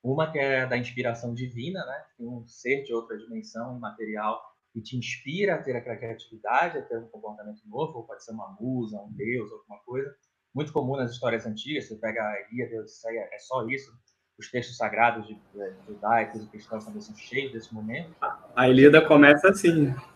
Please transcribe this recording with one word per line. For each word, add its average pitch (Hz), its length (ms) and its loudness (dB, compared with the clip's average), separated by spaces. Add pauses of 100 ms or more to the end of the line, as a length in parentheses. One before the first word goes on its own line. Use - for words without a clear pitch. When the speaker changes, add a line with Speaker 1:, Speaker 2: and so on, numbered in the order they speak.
Speaker 1:
Uma 151 300 -2
que 151 80 -4
é 135 260 0
da 123 120 -2
inspiração 120 560 -4
divina, 127 520 -8
né? 135 180 -12 (140)
Tem 120 80 -14
um 117 220 -14
ser 139 360 -4
de 120 100 -8
outra 113 240 -6
dimensão 113 600 -12
imaterial 107 640 -8 (300)
que 113 100 -12
te 127 160 -10
inspira 170 580 -4
a - 60 -6
ter 127 140 -6
aquela 117 220 -8
criatividade, 120 800 -4
a - 40 -6
ter 117 160 -8
um 113 120 -10
comportamento 107 580 -16
novo, 123 320 -6
ou 113 80 -16
pode 104 160 -18
ser 113 80 -18
uma 98 280 -14
musa, 113 420 -6
um 107 100 -18
deus, 110 400 -6
alguma - 320 -20
coisa. 135 260 -8 (460)
Muito 147 160 -6
comum 135 240 -2
nas 123 160 -2
histórias 117 340 -2
antigas, 123 440 -8
você 110 80 -14
pega 110 260 -4
a 104 260 -6
Ilíada, 113 280 -8
a - 20 -8
Odisseia, 113 500 -10
é 104 100 -16
só 127 280 -6
isso. 135 240 -10 (480)
Os 110 100 -18
textos - 280 -8
sagrados 110 500 2
de, 107 80 -16
de, 95 500 -14
judaicos 107 580 -2
e 107 40 -18
cristãos 107 380 -12
também 104 160 -12
são 107 140 -18
cheios 135 360 -8
desse 113 220 -14
momento. 117 420 -10 (400)
Speaker 2:
A 127 140 6
Ilíada 147 360 12
começa 147 440 10
assim 165 440 4 (220)